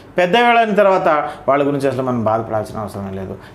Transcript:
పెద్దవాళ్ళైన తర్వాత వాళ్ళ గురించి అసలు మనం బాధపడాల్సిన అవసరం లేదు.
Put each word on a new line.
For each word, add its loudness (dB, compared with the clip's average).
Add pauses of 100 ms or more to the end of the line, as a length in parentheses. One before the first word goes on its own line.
(180)
పెద్దవాళ్ళైన 2
తర్వాత 4 (400)
వాళ్ళ 2
గురించి 0
అసలు -2
మనం -2
బాధపడాల్సిన -2
అవసరం -10
లేదు. -10 (180)